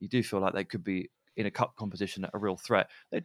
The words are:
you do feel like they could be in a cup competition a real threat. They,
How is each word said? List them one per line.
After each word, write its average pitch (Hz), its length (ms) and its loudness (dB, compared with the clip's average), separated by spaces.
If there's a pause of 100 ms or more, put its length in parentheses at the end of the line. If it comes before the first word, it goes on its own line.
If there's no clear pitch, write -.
you 101 100 -8
do 123 120 4
feel 98 180 0
like 95 120 4
they 95 120 0
could 87 200 -6
be 92 240 -2 (300)
in 110 60 0
a 101 60 -2
cup - 260 0
competition 95 560 -4
a 107 60 -6
real 98 180 0
threat. - 320 4 (220)
They, - 140 -2